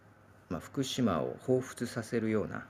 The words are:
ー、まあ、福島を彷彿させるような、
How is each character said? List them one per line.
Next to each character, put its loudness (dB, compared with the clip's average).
ー、 -6
ま -2
あ、 -10
福 -2
島 2
を -2
彷 4
彿 -6
さ -4
せ -2
る 2
よ 4
う -4
な、 -8